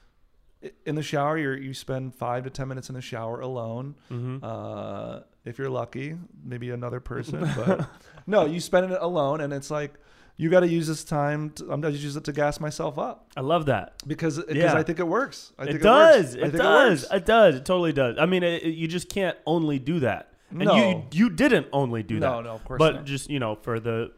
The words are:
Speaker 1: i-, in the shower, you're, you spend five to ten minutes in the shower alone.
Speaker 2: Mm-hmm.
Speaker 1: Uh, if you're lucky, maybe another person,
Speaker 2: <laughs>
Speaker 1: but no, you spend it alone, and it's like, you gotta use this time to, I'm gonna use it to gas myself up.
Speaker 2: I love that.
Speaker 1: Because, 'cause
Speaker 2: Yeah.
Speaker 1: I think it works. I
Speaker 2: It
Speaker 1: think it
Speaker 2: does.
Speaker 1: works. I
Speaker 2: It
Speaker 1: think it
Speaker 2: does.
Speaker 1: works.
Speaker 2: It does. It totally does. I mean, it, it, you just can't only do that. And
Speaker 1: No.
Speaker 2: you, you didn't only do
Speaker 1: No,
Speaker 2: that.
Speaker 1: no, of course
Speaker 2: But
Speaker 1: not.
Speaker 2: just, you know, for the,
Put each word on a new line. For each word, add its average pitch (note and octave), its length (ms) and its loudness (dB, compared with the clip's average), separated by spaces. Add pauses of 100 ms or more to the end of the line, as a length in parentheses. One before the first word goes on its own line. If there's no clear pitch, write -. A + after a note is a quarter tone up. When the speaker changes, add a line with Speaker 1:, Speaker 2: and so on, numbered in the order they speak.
(640)
Speaker 1:
i-, - 60 -12 (160)
in D3 80 -4
the D3+ 80 -4
shower, D3 340 -2
you're, C#3 220 -2
you C3+ 160 -10
spend C3 400 -8
five B2 300 -6
to C3 60 -10
ten C3+ 180 -10
minutes C3 200 -12
in C3 60 -10
the B2+ 80 -12
shower A#2 380 -8
alone. B2+ 540 -8 (160)
Speaker 2:
Mm-hmm. B2 320 -8
Speaker 1:
Uh, G#2+ 760 -10 (240)
if A#2+ 140 -12
you're C3+ 120 -6
lucky, C3 460 -8 (260)
maybe B2 280 -10
another B2 300 -8
person, A#2+ 400 -8
Speaker 2:
<laughs> D3 160 -2
Speaker 1:
but C#3 320 0 (380)
no, F#3 200 4
you E3+ 140 -2
spend F#3 300 2
it F3+ 120 -2
alone, D#3 400 0
and C#3+ 100 -4
it's C#3 180 -8
like, D3 240 -6 (440)
you E3 100 0
gotta F3+ 180 8
use E3 200 0
this D#3 180 -6
time D3+ 460 -2
to, - 200 -14
I'm C#3+ 120 -4
gonna D3+ 120 0
use C#3+ 220 -6
it D3+ 80 -8
to D3 80 -6
gas D3 260 0
myself D3+ 400 -6
up. A3+ 380 -8
Speaker 2:
I C#3+ 60 -8
love D#3 240 0
that. A2 400 -2
Speaker 1:
Because, D3+ 360 -4
'cause D3+ 120 -6
Speaker 2:
Yeah. D#3+ 200 4
Speaker 1:
I D#3 80 2
think E3 160 -2
it F3+ 80 -2
works. F#3+ 520 -4
I C#3 60 -10
Speaker 2:
It - 20 -6
Speaker 1:
think D3 140 -2
it - 20 -6
Speaker 2:
does. C4 420 10
Speaker 1:
works. B2 100 -8
I B2 40 -10
Speaker 2:
It - 20 -4
Speaker 1:
think D3 140 0
it E3+ 40 0
Speaker 2:
does. B3 440 6
Speaker 1:
works. - 120 -6
Speaker 2:
It F#3+ 120 0
does. G#3+ 300 8
It C3 100 -8
totally F3 260 0
does. B2+ 260 2
I D3+ 60 4
mean, F3+ 180 2
it, E3+ 200 0
it, E3 80 -2
you E3 180 -4
just E3+ 220 -6
can't F#3 260 -2 (100)
only D#3 320 0
do D3 220 -2
that. G#2 320 -2 (180)
And F3+ 140 -4
Speaker 1:
No. G3+ 100 6
Speaker 2:
you, F#3 280 4 (100)
you G3+ 180 4
didn't F3+ 420 4
only B2 300 0
do G#2+ 160 -4
Speaker 1:
No, B2+ 200 0
Speaker 2:
that. A#2 60 -10
Speaker 1:
no, A#2 100 -12
of A2 100 -14
course C3 140 -10
Speaker 2:
But D#3 160 4
Speaker 1:
not. C3 100 -10
Speaker 2:
just, C#3 240 -8
you C#3+ 120 -4
know, A2 160 -4
for A#2 220 -6
the, A2+ 400 -4